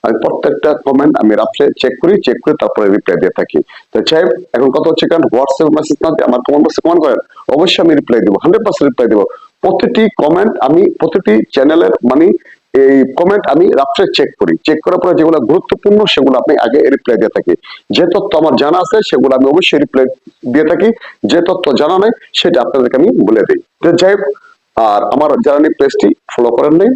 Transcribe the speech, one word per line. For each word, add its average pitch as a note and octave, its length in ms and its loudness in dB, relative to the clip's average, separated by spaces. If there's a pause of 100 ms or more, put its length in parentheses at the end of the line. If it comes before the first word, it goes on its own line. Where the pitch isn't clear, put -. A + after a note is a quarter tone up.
আমি B2+ 200 -2
প্রত্যেকটা - 460 -2 (160)
কমেন্ট C#3 360 2
আমি G#2+ 200 2
রাত্রে A2+ 220 -2 (180)
চেক B2 200 -2
করি, F3 120 2 (120)
চেক A#2 180 -2
করে D3+ 180 0
তারপরে G#2+ 240 -2 (100)
রিপ্লাই F#2 260 -2
দিয়ে F2+ 180 -2
থাকি। - 200 -2 (320)
তো - 60 -4 (120)
যাই D#3+ 160 2
হোক, G3 80 0 (220)
এখন C3 200 2
কথা D#3 140 0
হচ্ছে, E3 220 0
কারণ E3 140 0 (100)
WhatsApp C#3 420 0
মেসেজ D#3 260 -4
না D#3+ 120 0
দিয়ে C3+ 140 -2
আমার B2 160 0
কমেন্ট - 200 0
বক্সে - 200 -2
কমেন্ট F3 200 2
করেন, - 140 0 (360)
অবশ্যই D3+ 300 0
আমি E3 140 2
রিপ্লাই A#2+ 260 0
দেবো, G2+ 180 0
হান্ড্রেড G#3 220 2
পার্সেন্ট D#3+ 240 -2
রিপ্লাই A#2+ 240 -2
দেবো। G2+ 100 2 (400)
প্রতিটি F#3 400 0 (180)
কমেন্ট F3 320 0 (140)
আমি, G3 140 4 (180)
প্রতিটি F#3+ 340 0 (220)
চ্যানেলের, D#3 380 2 (160)
মানে, D3 160 2 (560)
এই C3+ 160 4 (220)
কমেন্ট G3 240 0 (100)
আমি E3 120 2 (160)
রাত্রে E3 220 -2 (140)
চেক C#3+ 120 -2 (100)
করি, E2 140 0 (140)
চেক D#3 180 0
করার F3+ 180 0
পরে F3+ 160 0
যেগুলো E3 180 2 (120)
গুরুত্বপূর্ণ G3+ 500 0 (140)
সেগুলো C3+ 300 2
আমি - 100 0 (120)
আগে B2 140 0 (160)
রিপ্লাই A#2 260 -2
দিয়ে A2 140 -2
থাকি। F2+ 180 -2 (440)
যে E3+ 80 2 (100)
তথ্য G3 160 -2 (100)
আমার D#3 200 0
জানা D3+ 220 0
আছে G3 140 -2 (120)
সেগুলো C3 280 2
আমি C3+ 160 2
অবশ্যই E3 300 0
রিপ্লাই C3 220 0 (480)
দিয়ে D3+ 180 2
থাকি, F3+ 180 0 (420)
যে E3 80 2 (100)
তথ্য F3+ 160 -4 (160)
জানা E3+ 220 0
নেই A3+ 100 0 (260)
সেটা - 260 0
আপনাদেরকে B2+ 340 -2
আমি F3+ 100 4 (180)
বলে A2 200 2
দিই। - 120 0 (240)
তো E3 60 2 (120)
যাই F#3+ 140 2
হোক, G3 80 -4 (540)
আর A2+ 240 0 (120)
আমার D3 160 0 (160)
যারা C#3+ 180 2
নি D#3 60 2 (100)
পেজটি - 280 0 (260)
ফলো A#2+ 240 0
করেন D3 220 2
নাই G#3 160 2